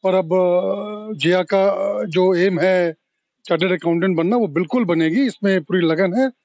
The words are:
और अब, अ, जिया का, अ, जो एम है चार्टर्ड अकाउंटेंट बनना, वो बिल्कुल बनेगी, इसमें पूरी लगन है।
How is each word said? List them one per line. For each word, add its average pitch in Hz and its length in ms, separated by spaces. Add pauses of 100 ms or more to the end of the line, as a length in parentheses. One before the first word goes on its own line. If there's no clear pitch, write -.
और 190 100
अब, 185 120
अ, 196 920
जिया 175 260
का, 196 260
अ, 202 340
जो 180 320
एम 180 240
है 175 340 (520)
चार्टर्ड 180 260
अकाउंटेंट 170 460
बनना, 185 200
वो 226 100
बिल्कुल 185 380
बनेगी, 165 400
इसमें 190 380
पूरी 175 240
लगन 175 260
है। 254 180 (120)